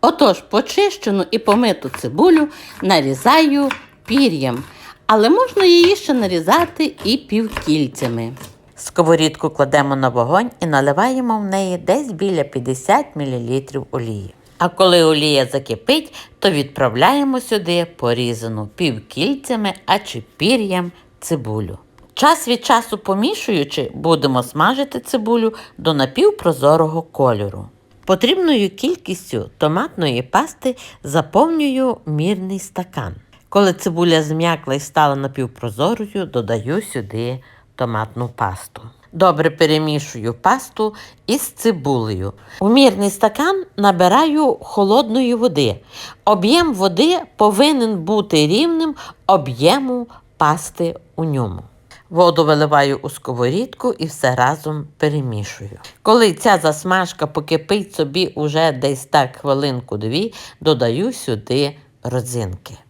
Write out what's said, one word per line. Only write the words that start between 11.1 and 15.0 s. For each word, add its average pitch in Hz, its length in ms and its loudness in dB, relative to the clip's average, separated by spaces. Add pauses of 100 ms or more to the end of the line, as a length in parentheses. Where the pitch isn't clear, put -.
в 208 40 -6
неї 190 340 -4
десь 233 340 -2
біля 175 320 -2
п'ятдесят 131 600 -2 (100)
мілілітрів 135 760 -6
олії. 110 420 -8 (240)
А 175 120 0
коли 180 340 4